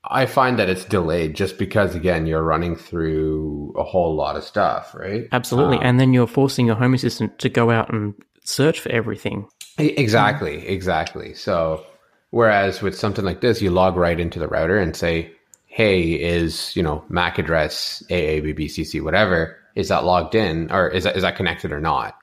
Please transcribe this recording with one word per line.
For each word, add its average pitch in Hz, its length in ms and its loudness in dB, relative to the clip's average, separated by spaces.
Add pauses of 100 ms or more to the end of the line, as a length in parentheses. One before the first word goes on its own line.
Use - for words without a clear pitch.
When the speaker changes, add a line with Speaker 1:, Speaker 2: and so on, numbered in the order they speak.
Speaker 1:
I 127 200 2
find 127 340 2
that 95 80 2
it's 92 160 -2
delayed 82 500 0
just - 240 -4
because, 95 380 0
again, 82 300 0
you're 80 180 0
running 82 320 0
through 78 1000 -4
a 71 60 -2
whole 85 320 0
lot 73 200 -2
of 76 80 -8
stuff, 78 500 -2
right? 104 380 -8
Speaker 2:
Absolutely. 127 460 2
Speaker 1:
Um, - 60 -2
Speaker 2:
And 123 140 4
then 131 160 6
you're 123 140 6
forcing 135 380 2
your 113 100 4
Home 123 180 2
Assistant - 460 -4
to 131 80 -2
go 117 240 2
out 113 180 2
and 104 240 -4 (300)
search 151 380 0
for - 100 -8
everything. 107 560 -4 (320)
Speaker 1:
E-, 151 160 2
exactly, 104 600 2
Speaker 2:
Mm. - 120 -12
Speaker 1:
exactly. 90 640 -4
So, 82 520 -2 (460)
whereas 101 500 4
with 95 160 -2
something 104 260 -2
like 90 160 -2
this, 113 220 2
you 95 100 2
log 90 240 4
right 85 240 2
into 85 200 -4
the 76 100 -4
router 82 280 2
and 90 160 0
say, 82 380 -2 (360)
"Hey, 92 440 2 (100)
is, 85 540 -2
you 90 80 0
know, 76 240 -2
mac 87 320 -2
address 80 720 -2
A 78 300 0
A - 20 -
B 76 100 -4
B 76 160 -6
C - 160 -8
C 78 160 -6
whatever, 82 580 0 (180)
is 98 120 -2
that 80 160 2
logged 87 320 2
in 82 340 0
or 90 200 2
is 87 160 -2
that, - 100 0
is 92 60 0
that 87 160 0
connected 85 340 -4
or 73 80 -6
not?" 80 440 -2